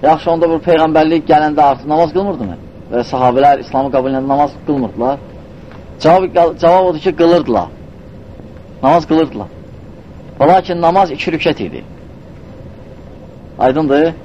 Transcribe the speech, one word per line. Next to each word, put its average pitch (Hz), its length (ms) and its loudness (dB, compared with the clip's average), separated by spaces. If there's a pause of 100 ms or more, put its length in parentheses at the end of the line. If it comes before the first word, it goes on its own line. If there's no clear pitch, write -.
Yaxşı, 156 280 2
onda 165 200 0
bu 165 60 0 (100)
peyğəmbərlik 160 600 2
gələndə 151 340 2
artıq 139 260 0
namaz 156 240 0
qılmırdımı? 151 440 -4 (360)
Və 120 200 -2
sahabələr 131 520 2
İslamı 135 300 -4
qəbul 135 180 0
edəndə 131 160 -4
namaz 139 220 0 (160)
qılmırdılar. 127 520 -4 (800)
Cavab, 170 600 2
cavab 180 260 4
odur 165 120 -2
ki, 180 180 -2
qılırdılar. 135 520 2 (1120)
Namaz 151 240 2
qılırdılar. 139 420 -2 (920)
Və 143 80 4
lakin 180 320 2
namaz 175 300 2
iki 156 200 -6
rükət 160 340 -2
idi. 64 200 -12 (1700)
Aydındır? 147 540 2 (120)